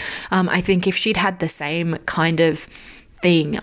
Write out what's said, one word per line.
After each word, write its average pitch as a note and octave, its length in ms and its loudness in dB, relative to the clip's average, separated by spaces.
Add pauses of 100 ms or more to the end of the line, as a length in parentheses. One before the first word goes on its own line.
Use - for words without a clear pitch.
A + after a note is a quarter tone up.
(320)
Um, F#3 180 2
I F3+ 120 0
think F#3 260 2
if F#3 100 0
she'd A3 200 0
had F#3 200 0
the E3 100 -2
same D#3+ 500 -4 (100)
kind E3 320 0
of D#3+ 180 4 (640)
thing, D#3 420 2